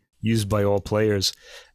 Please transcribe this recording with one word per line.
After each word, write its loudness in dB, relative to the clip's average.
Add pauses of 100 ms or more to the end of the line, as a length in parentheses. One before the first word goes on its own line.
(220)
used 0
by 0
all 2
players. 0 (420)